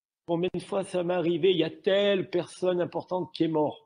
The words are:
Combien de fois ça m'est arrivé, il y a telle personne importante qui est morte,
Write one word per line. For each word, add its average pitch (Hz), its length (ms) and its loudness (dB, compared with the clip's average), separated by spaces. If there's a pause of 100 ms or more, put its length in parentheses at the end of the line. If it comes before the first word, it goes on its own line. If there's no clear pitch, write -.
(260)
Combien 170 260 0
de 175 80 -4
fois 196 240 -4
ça 180 180 -4
m'est 175 120 -2
arrivé, 170 380 2
il 185 40 0
y 160 80 2
a 160 60 -2
telle 196 580 2
personne 175 540 0
importante 170 520 -4
qui 160 100 0
est 165 40 2
morte, 156 380 0